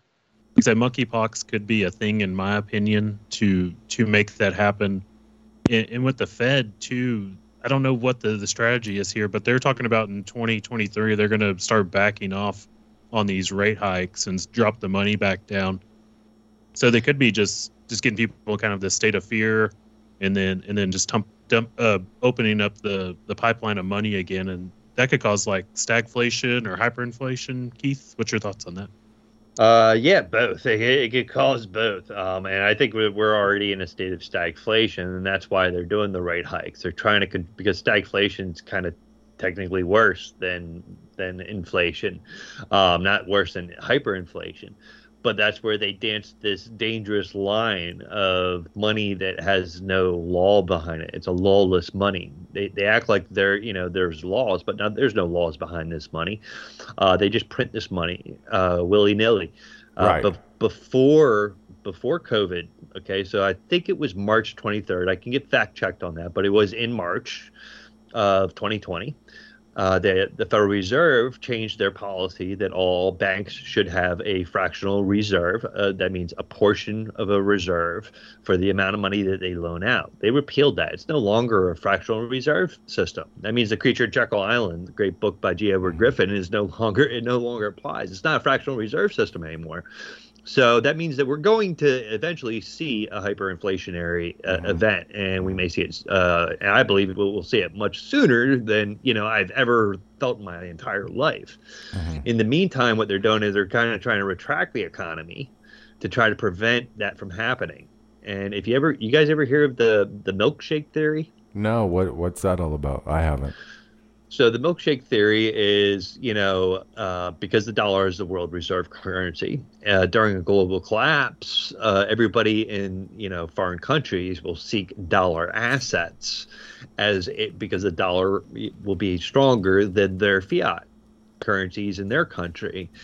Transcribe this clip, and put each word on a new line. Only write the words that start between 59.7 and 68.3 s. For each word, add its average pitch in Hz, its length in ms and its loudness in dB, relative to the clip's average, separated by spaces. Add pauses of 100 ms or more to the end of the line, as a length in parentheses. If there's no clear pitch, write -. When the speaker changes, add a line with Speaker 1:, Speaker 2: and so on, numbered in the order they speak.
Speaker 2:
Uh, 92 80 2
Speaker 3:
Right. 87 180 4
Speaker 2:
bef-, 98 140 2 (200)
before, 127 960 4 (300)
before 123 380 -4
covid, 90 480 -2 (260)
okay, 95 300 -4
so 98 180 0
I 98 120 2 (120)
think 175 220 0
it - 80 -2
was 113 180 -4
March 107 400 0
twenty-third. 98 540 -2
I 92 80 0
can 120 160 -8
get 139 160 -4
fact 117 260 0
checked 92 260 -6
on 85 140 -8
that, 82 180 -10
but 98 120 0
it 98 40 2
was 101 220 4
in 117 220 -4
March 95 580 -6 (640)
of 95 420 2